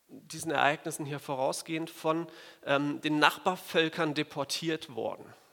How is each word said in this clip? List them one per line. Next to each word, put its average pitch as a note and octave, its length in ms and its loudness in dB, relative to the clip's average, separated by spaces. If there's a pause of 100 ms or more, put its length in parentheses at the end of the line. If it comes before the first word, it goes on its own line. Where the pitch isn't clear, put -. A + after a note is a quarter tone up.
diesen D#3+ 440 -8
Ereignissen D3 540 2
hier C#3 140 -6
vorausgehend D#3+ 680 -2
von, E3 380 0 (360)
ähm, C#3+ 380 2
den D3+ 160 2
Nachbarvölkern D#3+ 960 2
deportiert D3+ 800 -4
worden. G#2+ 300 -4 (280)